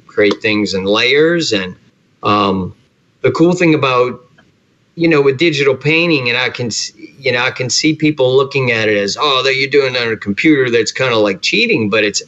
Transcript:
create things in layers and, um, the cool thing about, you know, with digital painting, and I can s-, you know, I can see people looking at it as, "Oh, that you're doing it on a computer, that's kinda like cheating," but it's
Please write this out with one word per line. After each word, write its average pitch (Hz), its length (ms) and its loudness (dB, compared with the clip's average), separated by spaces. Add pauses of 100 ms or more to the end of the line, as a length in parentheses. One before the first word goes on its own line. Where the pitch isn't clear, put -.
create 104 340 0
things 104 320 -2
in 95 100 -4
layers 143 680 2
and, 92 240 -4 (480)
um, 98 500 0 (480)
the 120 100 2
cool 175 220 2
thing 170 200 2
about, 127 500 0 (680)
you 165 140 0
know, 151 140 4
with 135 160 2
digital 139 360 2
painting, 151 540 0
and 120 80 -2
I 123 140 -2
can 120 160 -6
s-, - 300 -6
you 131 360 -6
know, 123 60 -2
I 123 120 -2
can 120 200 -6
see 156 240 0
people 147 420 2
looking 135 340 0
at 113 180 0
it 107 100 2
as, 101 200 -2
"Oh, 135 240 0
that 135 140 0
you're 135 140 -2
doing 135 240 2
it 123 80 -2
on 113 100 -2
a 107 40 -4
computer, 127 540 0
that's 113 220 0
kinda 127 240 -2
like 101 240 0
cheating," 190 480 0
but 107 160 0
it's 104 240 -4